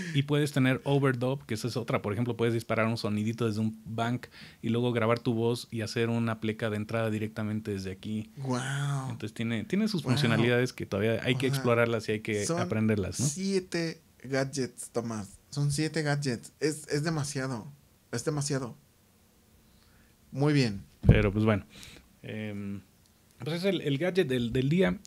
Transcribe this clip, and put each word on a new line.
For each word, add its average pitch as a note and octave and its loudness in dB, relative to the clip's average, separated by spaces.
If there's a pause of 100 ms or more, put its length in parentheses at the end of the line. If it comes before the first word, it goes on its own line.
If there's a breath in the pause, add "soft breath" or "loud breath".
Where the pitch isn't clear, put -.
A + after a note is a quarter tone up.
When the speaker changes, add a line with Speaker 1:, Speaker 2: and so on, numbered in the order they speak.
(160)
Speaker 1:
y C#3 4
puedes D3 0
tener C3 2
overdub, C3+ 0
que - -4
esa A2 -4
es A#2 -4
otra. B2 -2
Por G#2 -2
ejemplo, A#2 -2
puedes A2+ 2
disparar A2 0
un A2+ 0
sonidito A2 -2
desde A2 0
un A2 -2
bank A#2 -4 (380 loud breath)
y A2+ -2
luego A#2+ 2
grabar A#2 4
tu A#2+ 0
voz A#2 0
y A2+ -4
hacer A#2 0
una A#2 0
pleca A2 -2
de G#2 -2
entrada A2 -2
directamente G#2+ -4
desde F#2+ -4
aquí. G#2+ -8
Speaker 2:
Guau. C3+ -4
Speaker 1:
Entonces A2+ -8
tiene, A2+ -2
tiene G#3 0
sus F#3 -2
Speaker 2:
Guau. C3+ 2
Speaker 1:
funcionalidades A#2+ 4
que - -8
todavía G#2+ 2
hay B2+ 2
que B2+ 0
Speaker 2:
O - 2
sea, - -
Speaker 1:
explorarlas A#2 2
y A2 2
hay G#2+ -2
que G#2 -2
Speaker 2:
son E3 -2
Speaker 1:
aprenderlas, G#2 0
¿no? B2 2
Speaker 2:
siete F#3 -4 (220)
gadgets, C3+ -2
Tomás. A2 -6 (140)
Son C#3+ 0
siete D#3 0
gadgets. C#3+ -2
Es, D3 -2
es D3 -2
demasiado. C3+ -4 (400)
Es A#2+ -4
demasiado. C#3+ -2 (1600 soft breath)
Muy C#3+ 2
bien. A2 2 (220)
Speaker 1:
Pero, G#2 8
pues, G#2+ 2
bueno. G#2+ 4 (580 loud breath)
Em, G2+ -8 (640)
pues D#3 -4
es F3 -6
el, F#3+ 0
el C#3+ 0
gadget F3+ 2
del, A#2+ 0
del C3 2
día. F3+ 4